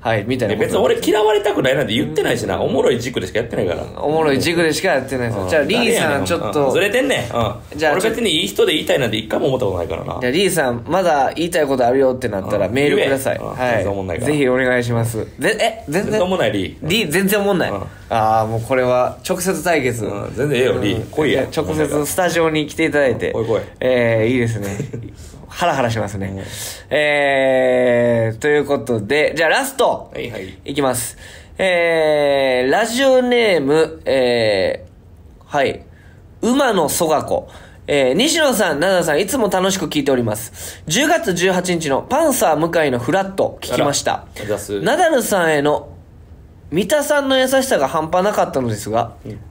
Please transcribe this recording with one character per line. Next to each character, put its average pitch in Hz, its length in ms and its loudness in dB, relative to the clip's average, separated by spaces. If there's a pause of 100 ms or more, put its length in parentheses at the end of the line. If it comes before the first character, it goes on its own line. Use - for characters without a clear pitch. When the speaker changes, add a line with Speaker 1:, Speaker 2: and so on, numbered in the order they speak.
Speaker 1:
は 113 160 0
い、 104 100 -2
み 127 120 -2
た 120 80 0
い - 20 0
な 104 60 0
こ 98 60 -4
と。 - 40 2
Speaker 2:
い - 40 -4
や、 - 40 -4
別 214 60 2
に 208 60 2
俺 - 180 2
嫌 415 200 2
わ 427 100 4
れ 415 100 2
た 415 100 0
く 294 100 0
な 254 80 2
い - 60 2
な - 80 0
ん - 20 -4
て - 60 -4
言 - 200 -2
っ - 20 -8
て 415 80 0
な 139 100 0
い 117 60 -2
し 110 80 -4
な。 92 100 -2
Speaker 1:
う - 40 -4
ん。 - 20 0
Speaker 2:
お 139 60 0
も 233 140 0
ろ 180 100 4
い - 80 0
軸 123 200 -6
で 90 60 -6
し - 60 -10
か 104 80 -2
や 123 40 -2
っ 120 40 -10
て - 80 -6
な 120 60 -2
い 98 40 0
か 85 80 -2
ら。 82 80 -6 (200)
Speaker 1:
お 147 80 -2
も 160 120 2
ろ 151 100 2
い 135 80 0
軸 170 220 0
で 160 100 2
し 151 80 -2
か 190 80 0
や 147 120 2
っ 123 40 -8
て 131 140 -6
な 123 60 -2
い 117 40 -2
で 117 60 -4
す。 101 60 -4
Speaker 2:
う 92 60 -4
ん。 - 20 -4
Speaker 1:
じ 170 80 2
ゃ 151 40 4
あ、 - 40 2
リ - 120 0
ー 240 180 2
さ - 140 0
ん、 - 20 0
Speaker 2:
誰 - 20 0
や - 60 0
ね - 40 -2
ん。 - 40 -2
Speaker 1:
ち 170 80 0
ょ 165 40 -2
っ 104 140 -4
と。 143 140 2
Speaker 2:
う - 20 2
ん。 123 40 2
ず 151 80 2
れ 202 100 0
て 247 100 2
ん 285 80 0
ね 170 220 -2
ん。 113 60 -4
う 120 40 0
ん。 107 140 -2 (200)
Speaker 1:
じ 147 120 -2
ゃ 151 40 4
あ、 - 20 2
Speaker 2:
俺 185 100 0
別 226 180 0
に 214 100 0
い 160 140 0
い - 20 -4
人 233 180 2
で 175 100 2
言 - 100 0
い - 20 -8
た 185 80 2
い 160 60 2
な 120 80 0
ん - 20 -2
て 107 60 -2
一 110 120 -6
回 - 120 -2
も - 80 0
思 131 80 0
っ - 20 0
た - 80 0
こ 95 60 0
と 90 60 -4
な 85 60 -2
い 82 40 -8
か 82 80 -4
ら 92 80 -8
な。 87 160 -6
Speaker 1:
じ 123 60 -2
ゃ - 20 2
あ、 123 40 0
リ 190 140 2
ー 175 40 2
さ 143 200 0
ん、 120 160 -6
ま 170 160 0
だ 147 320 2
言 165 120 -2
い 170 40 -6
た 170 100 0
い 147 60 2
こ 135 100 0
と 120 100 2
あ 120 40 4
る 135 80 4
よ 131 160 4
っ 123 40 -6
て 120 100 -4
な 101 120 -2
っ 98 80 -8
た 104 80 -2
ら、 98 120 0
Speaker 2:
う - 20 -2
ん。 - 20 -4
Speaker 1:
メ 139 140 2
ー 143 100 2
ル 139 60 2
く - 80 0
だ 135 80 0
さ 120 160 -2
い。 - 40 -6
Speaker 2:
言 55 80 -8
え。 - 40 -6
う - 40 -8
ん。 - 40 -10
Speaker 1:
は 123 140 0
い。 - 20 2
Speaker 2:
全 104 80 2
然 98 100 -2
お - 40 -2
も 98 80 -4
ん - 20 -6
な 90 80 -4
い 82 40 -6
か - 80 -4
ら。 147 60 0
Speaker 1:
ぜ 151 60 2
ひ 135 100 2
お 127 60 2
願 127 260 2
い 120 40 -2
し 120 80 -2
ま 117 120 0
す。 113 140 -4
ぜ-、 - 80 -6 (340)
え、 - 280 -2
全 170 140 -2
然。 - 20 -2
Speaker 2:
全 214 80 -4
然 214 100 2
お - 60 2
も 190 80 0
ん - 20 -2
な 135 80 2
い、 101 60 0
リ 92 280 -4
ー。 - 80 -6
Speaker 1:
リ 208 160 2
ー、 151 60 -6
全 190 160 2
然 202 140 2
お - 20 -2
も 202 120 2
ん 170 40 0
な 123 80 0
い。 104 40 -4
Speaker 2:
う 101 40 -4
ん。 98 80 -6 (260)
Speaker 1:
あ 110 360 2
ー、 - 20 -2
も 113 120 -2
う - 20 -2
こ 131 160 -2
れ 127 60 2
は 123 360 2 (100)
直 185 120 -2
接 170 240 -2
対 165 180 2
決。 117 220 -2
Speaker 2:
う - 40 -4
ん。 101 280 -8
全 147 120 -2
然 131 120 0
え - 20 4
え - 40 4
よ、 101 80 2
Speaker 1:
う - 40 -2
ん。 127 40 -2
Speaker 2:
リ 101 120 0
ー。 - 160 -6
来 151 160 0
い 110 60 2
や。 135 100 0
Speaker 1:
い - 20 0
や、 - 100 -10
直 160 200 -2
接 147 320 0
ス - 80 -6
タ 180 140 2
ジ 160 100 0
オ 165 120 4
に 156 160 -2
来 - 80 -12
て 160 100 0
い 151 80 0
た 147 80 2
だ 139 80 4
い 113 80 0
て。 113 160 -2
Speaker 2:
来 113 100 -2
い - 20 0
来 110 140 0
い。 - 20 0 (200)
Speaker 1:
え 117 480 2
ー、 123 40 2
い 131 40 2
い - 20 2
で 120 80 2
す 113 140 -4
ね。 98 140 -6
Speaker 2:
<laughs> 101 60 -8 (680)
Speaker 1:
ハ - 160 -4
ラ 170 100 2
ハ 135 60 -2
ラ 120 100 2
し 113 80 -4
ま 104 80 -4
す 101 100 -8
ね。 98 200 -6
Speaker 2:
う 95 40 -8
ん。 95 40 -10 (460)
Speaker 1:
え 127 1400 2
ー、 117 40 -14
と - 80 -2
い 147 120 4
う 139 80 0
こ 143 120 0
と 117 220 -2
で、 139 340 0
じ 156 80 -2
ゃ 160 40 2
あ - 20 2
ラ 226 160 2
ス 269 120 -8
ト。 - 360 0
Speaker 2:
は 135 80 -12
い 123 100 -8
は 104 80 -10
い。 95 280 -12
Speaker 1:
い 143 80 -8
き 143 80 0
ま 127 120 2
す。 - 220 -8 (400)
え 151 1120 2
ー、 - 20 2
ラ 196 140 2
ジ 240 200 -2
オ 262 180 6
ネ 240 360 4
ー - 40 2
ム、 156 420 2
え 113 800 0 (560)
ー、 - 160 -8
は 139 80 4
い。 - 180 -4 (600)
馬 247 320 2
野 165 160 2
曽 165 180 0
我 143 160 2
子。 - 240 -4 (380)
え 139 240 2
ー、 - 40 2
西 311 240 2
野 294 140 4
さ 190 220 2
ん、 143 60 -4
ナ 190 120 2
ダ 180 100 2
さ 160 120 0
ん、 151 60 2
い 208 60 0
つ 262 120 -4
も 208 100 2
楽 190 220 2
し 190 80 -2
く 156 80 -4
聞 143 160 -2
い - 20 -2
て 139 60 2
お 131 60 4
り 120 60 0
ま 107 140 -2
す。 - 520 -14
十 262 200 2
月 311 240 0
十 175 200 0
八 180 220 0
日 156 140 -4
の 131 140 0
パ 311 260 0
ン 262 60 2
サ 175 200 2
ー - 20 0
向 165 300 2
井 139 40 2
の 123 80 0
フ 120 140 -2
ラ 190 120 2
ッ 190 100 -10
ト - 280 -2
聞 123 140 -4
き 120 60 0
ま 120 120 0
し - 80 -2
た。 - 100 -2
Speaker 2:
あ - 40 -2
ら、 - 80 -8
あ - 100 -20
り - 60 -14
が - 0 -
と - 20 -8
う 101 140 -4
ご - 20 -
ざ 101 160 -8
い - 20 -4
ま 101 60 -4
す。 - 20 -6
Speaker 1:
ナ 247 140 2
ダ 349 100 4
ル 269 140 2
さ 190 240 0
ん 160 80 2
へ 143 80 2
の 147 260 0 (840)
三 156 160 0
田 302 160 2
さ 294 180 2
ん 269 100 -2
の 262 80 2
優 262 100 2
し 262 140 2
さ 254 160 0
が 135 100 0
半 160 220 -2
端 180 120 2
な 208 100 2
か 202 100 2
っ 170 100 -2
た 139 80 0
の 123 80 -2
で 110 60 -2
す 104 160 -8
が、 117 240 -2 (100)
Speaker 2:
う 101 40 -12
ん。 104 100 -12 (120)